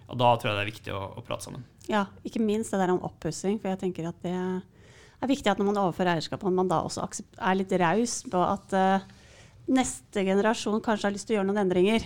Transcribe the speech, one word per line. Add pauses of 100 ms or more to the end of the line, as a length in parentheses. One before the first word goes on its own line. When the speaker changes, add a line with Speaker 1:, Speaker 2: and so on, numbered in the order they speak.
Speaker 1:
og
da
tror
jeg
det
er
viktig
å,
å
prate
sammen. (240)
Speaker 2:
Ja, (200)
ikke
minst
det
der
om
oppussing,
for
jeg
tenker
at
det
er
viktig
at
når
man
overfører
eierskap,
at
man
da
også
aksep-,
er
litt
raus
på
at,
eh, (680)
neste
generasjon
kanskje
har
lyst
til
å
gjøre
noen
endringer,